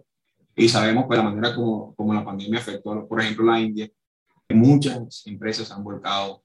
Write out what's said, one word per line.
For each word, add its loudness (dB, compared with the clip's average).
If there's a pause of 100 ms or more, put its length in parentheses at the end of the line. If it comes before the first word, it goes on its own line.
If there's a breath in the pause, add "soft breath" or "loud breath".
(560)
y 4
sabemos, 2
pues, 4
la 4
manera -2
como, -4
como -2
la -2
pandemia -6
afectó, -8
por -4
ejemplo, -2
la 4
India, -4 (600)
muchas 4
empresas -8
han -12
volcado -8